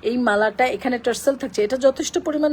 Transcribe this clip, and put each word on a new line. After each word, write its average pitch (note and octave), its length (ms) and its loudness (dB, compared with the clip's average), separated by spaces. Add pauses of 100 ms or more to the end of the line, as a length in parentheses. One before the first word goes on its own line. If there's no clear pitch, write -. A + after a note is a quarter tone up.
এই A#3 160 -2
মালাটা G#3+ 480 2
এখানে B3 320 -2
টার্সেল A#3+ 380 0
থাকছে, G#3+ 280 -2
এটা G#3+ 140 0
যথেষ্ট C4+ 420 0
পরিমাণ D4+ 340 0